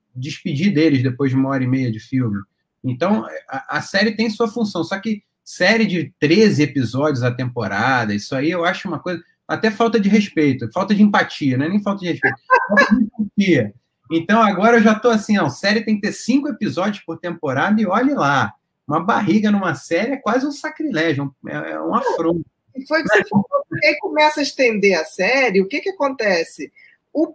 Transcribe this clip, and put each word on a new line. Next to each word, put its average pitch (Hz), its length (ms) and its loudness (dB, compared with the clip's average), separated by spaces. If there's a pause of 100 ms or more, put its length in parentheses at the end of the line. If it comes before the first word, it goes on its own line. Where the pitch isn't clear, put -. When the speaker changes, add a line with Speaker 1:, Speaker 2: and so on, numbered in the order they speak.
(140)
Speaker 1:
despedir 151 580 -2
deles 147 300 4
depois 131 280 0
de 131 60 0
uma 135 140 2
hora 135 120 -2
e 127 60 -2
meia 131 240 0
de 107 80 -10
filme. 117 400 -2 (420)
Então, 175 440 -2 (220)
a, 135 280 -8
a 151 60 -4
série 208 340 0
tem 226 140 0
sua 226 180 -2
função, 208 340 -4
só 196 160 -6
que 208 240 -6 (220)
série 220 420 2
de 165 320 -4
treze 160 440 4
episódios 135 600 -2
a 123 80 0
temporada, 120 840 -2
isso 104 200 -6
aí 139 160 -2
eu 175 140 -2
acho 185 240 -4
uma 156 100 -6
coisa, 175 240 -8 (240)
até 185 240 -2
falta 226 300 2
de 196 80 2
respeito, 151 640 2
falta 196 220 -2
de 202 80 4
empatia, 180 560 2
não 143 80 0
é - 20 -2
nem 208 140 0
falta 202 180 -4
de 175 100 -6
respeito, 160 260 0 (120)
<laughs> - 200 4
falta 214 280 4
de 254 80 4
empatia. 180 680 0 (360)
Então, 180 320 2
agora 208 360 4
eu 220 40 4
já 214 160 6
tô 240 120 2
assim, 208 280 2
ó, 165 100 2
série 208 360 -2
tem 220 120 0
que 202 120 -4
ter 165 40 -4
cinco 277 360 0
episódios 196 560 -4
por 165 140 -10
temporada 170 600 -2
e 208 60 0
olhe 247 280 2
lá, 139 380 0 (360)
uma 147 120 0
barriga 214 500 2
numa 190 240 0
série 196 380 -4
é 269 40 -4
quase 254 300 -2
um 294 60 -4
sacrilégio, 170 800 -4 (140)
é, 156 260 -8
é 156 80 -8
um 165 140 -4
afronto. 262 500 -2 (300)
Speaker 2:
E 269 120 -12
foi 311 140 0
o - 40 -2
que 220 60 -4
você 415 180 4
falou, - 160 2 (240)
porque - 180 -2
aí - 120 2
começa 302 420 0
a - 20 0
estender 214 560 0
a 156 60 -2
série, 214 560 0
o 190 80 0
que 285 120 -6
que 392 100 -6
acontece? 214 840 -4 (400)
O, 320 220 -2